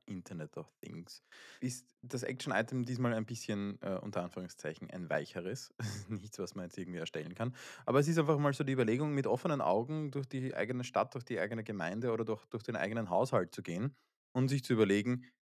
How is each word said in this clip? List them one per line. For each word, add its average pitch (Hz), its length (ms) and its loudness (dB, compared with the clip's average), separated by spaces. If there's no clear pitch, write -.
Internet 90 520 -10
of 80 140 -10
Things 82 420 -14
ist - 400 -6
das 123 220 -6
Action-Item 123 600 0
diesmal 120 300 0
ein 110 120 0
bisschen, 101 560 -4
äh, 95 200 -2
unter 98 220 -4
Anführungszeichen, 87 680 -8
ein 87 200 -4
weicheres. 87 720 -2
<laughs> 104 300 -6
Nichts, 104 280 -8
was 92 160 -6
man 95 120 -8
jetzt 85 120 -12
irgendwie 87 220 -6
erstellen 82 340 -6
kann. 120 220 -4
Aber 127 140 6
es 147 80 6
ist 165 120 4
einfach 151 180 6
mal 143 160 4
so 147 100 -2
die 135 100 0
Überlegung, 127 400 4
mit 139 120 2
offenen 131 360 2
Augen 131 500 2
durch 135 160 -4
die 131 260 -4
eigene 123 300 -2
Stadt, - 300 0
durch 123 100 -8
die 104 160 -2
eigene 110 240 -2
Gemeinde 107 480 -2
oder 113 140 0
durch, 110 220 -4
durch - 160 -6
den 113 120 -4
eigenen 104 340 -2
Haushalt 101 460 2
zu 90 80 -6
gehen 101 320 -2
und 127 160 4
sich 135 140 2
zu 127 100 2
überlegen, 110 500 6